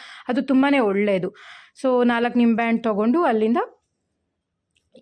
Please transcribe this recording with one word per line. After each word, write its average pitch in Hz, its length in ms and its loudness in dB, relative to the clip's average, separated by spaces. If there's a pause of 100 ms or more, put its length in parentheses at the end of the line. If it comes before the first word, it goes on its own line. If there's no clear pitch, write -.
(280)
ಅದು 254 140 -2
ತುಂಬಾ 269 400 2
ಒಳ್ಳೆಯದು. 196 520 -2 (480)
So 247 240 2
ನಾಲ್ಕು 240 320 0
ನಿಂಬೆಹಣ್ಣು 233 440 0
ತಗೊಂಡು 233 400 0
ಅಲ್ಲಿಂದ 226 340 0 (1500)